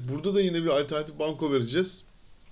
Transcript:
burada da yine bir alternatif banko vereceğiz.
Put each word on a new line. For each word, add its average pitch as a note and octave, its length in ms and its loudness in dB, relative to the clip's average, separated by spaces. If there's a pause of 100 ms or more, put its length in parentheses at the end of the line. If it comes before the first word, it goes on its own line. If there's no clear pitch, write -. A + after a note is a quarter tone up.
(120)
burada E3 220 -2
da G3+ 60 4
yine E3+ 220 2
bir E3 60 2
alternatif D3+ 500 0
banko D3+ 340 0
vereceğiz. C3+ 500 0 (500)